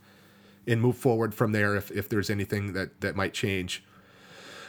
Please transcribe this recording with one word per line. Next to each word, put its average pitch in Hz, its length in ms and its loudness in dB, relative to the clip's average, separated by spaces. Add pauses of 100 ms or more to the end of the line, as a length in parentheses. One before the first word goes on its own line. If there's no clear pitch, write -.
(680)
and 117 140 2
move 120 160 4
forward 117 380 2
from 110 180 2
there 104 240 4
if, 98 140 -4
if 98 180 -4
there's 104 220 0
anything 101 420 -2
that, 90 300 -6
that 92 120 -2
might 95 200 0
change. 95 500 -2 (840)